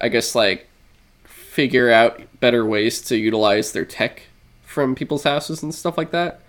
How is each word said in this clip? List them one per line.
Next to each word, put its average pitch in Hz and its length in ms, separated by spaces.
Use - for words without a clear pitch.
I 117 80
guess, 117 260
like, 98 320
figure 127 680
out 113 300
better 120 260
ways 107 380
to 120 140
utilize 107 560
their - 120
tech - 380
from 131 320
people's 139 280
houses 147 380
and 156 140
stuff 170 220
like 160 140
that. 170 380